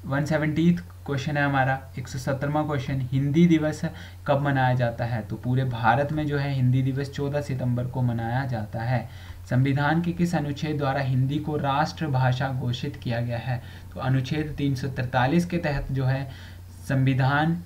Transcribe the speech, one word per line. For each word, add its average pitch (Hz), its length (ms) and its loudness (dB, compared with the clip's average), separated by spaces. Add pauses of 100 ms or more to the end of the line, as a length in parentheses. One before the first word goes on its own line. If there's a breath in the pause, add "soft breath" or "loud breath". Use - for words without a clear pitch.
वन 143 200 0
सेवेंटीथ 156 500 4 (300)
क्वेश्चन 143 320 -2
है 143 80 4
हमारा, 135 360 2 (180)
एक 127 80 -10
सौ 131 120 -8
सत्तरवां 147 440 0
क्वेश्चन, 135 380 -2
हिंदी 139 460 4
दिवस 151 340 4 (460 loud breath)
कब 139 140 4
मनाया 131 340 4
जाता 120 300 0
है? 113 160 -2
तो 113 140 -6
पूरे 127 280 0
भारत 120 480 2
में 151 160 -2
जो 143 100 0
है 139 160 -2
हिंदी 131 280 4
दिवस 131 280 -2
चौदह 143 320 -2
सितंबर 123 440 -2
को 127 160 -4
मनाया 120 440 0
जाता 113 360 -4
है। 120 280 -2 (400 loud breath)
संविधान 143 520 2
के 175 100 0
किस 170 240 0
अनुच्छेद 147 420 -2
द्वारा 139 240 0
हिंदी 131 380 2
को 151 180 -2
राष्ट्रभाषा 139 920 0
घोषित 127 460 -4
किया 120 260 -4
गया 120 160 -4
है? 120 240 -4 (320 loud breath)
तो - 60 -10
अनुच्छेद 135 580 0
तीन 139 180 0
सौ 135 120 -6
तैंतालीस 131 580 2
के 175 120 -2
तहत 139 340 -2
जो 131 140 0
है 135 260 0 (580 loud breath)
संविधान 135 760 4